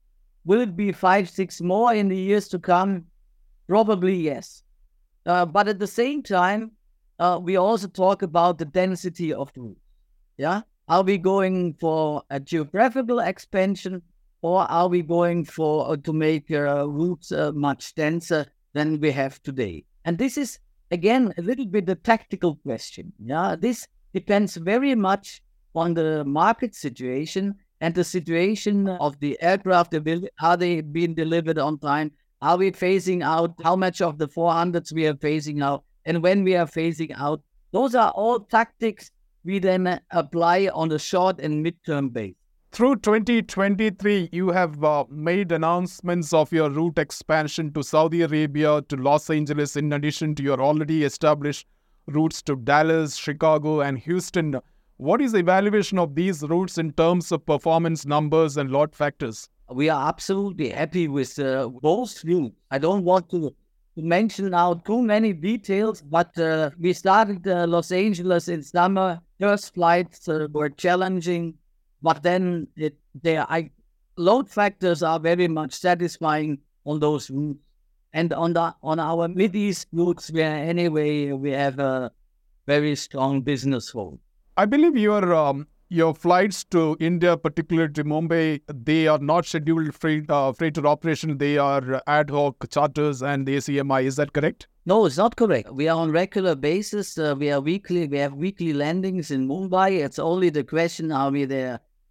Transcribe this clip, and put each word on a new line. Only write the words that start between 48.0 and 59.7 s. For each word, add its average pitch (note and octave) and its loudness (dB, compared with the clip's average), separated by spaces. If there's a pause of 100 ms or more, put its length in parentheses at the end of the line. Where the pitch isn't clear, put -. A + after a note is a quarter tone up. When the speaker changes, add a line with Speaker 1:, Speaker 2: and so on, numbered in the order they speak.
Speaker 2:
Arabia, D3+ 2
to C#3+ -4
Los C#3 2
Angeles, D3 -2
in D3 -2
addition D3+ -2
to C#3+ -6
your C#3 0
already D3+ 2
established D3 0 (400)
routes D#3 -2
to C#3+ -2
Dallas, D3+ 2
Chicago, D3+ 0
and C#3 -2
Houston. D#3+ -4 (380)
What F3+ 2
is B3+ 0
the A3 2
evaluation F#3+ 2
of E3 0
these E3+ -2
routes E3+ -2
in D#3+ -2
terms E3+ 2
of D#3+ -2
performance E3 0
numbers D3+ 2
and C3+ -2
load D3 0
factors? C#3 -6 (220)